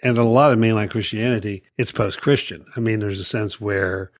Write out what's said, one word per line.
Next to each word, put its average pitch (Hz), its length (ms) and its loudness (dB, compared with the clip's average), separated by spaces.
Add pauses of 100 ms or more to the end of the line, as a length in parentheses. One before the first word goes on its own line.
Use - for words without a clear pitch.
in 123 140 2
a 120 60 4
lot 127 280 6
of 117 80 4
mainline 110 300 2
Christianity, 107 720 -4 (140)
it's 113 140 -2
post-Christian. - 760 -2 (100)
I 123 40 -8
mean, 110 200 0
there's 101 200 -6
a 98 40 -8
sense 107 380 -4
where 98 580 -2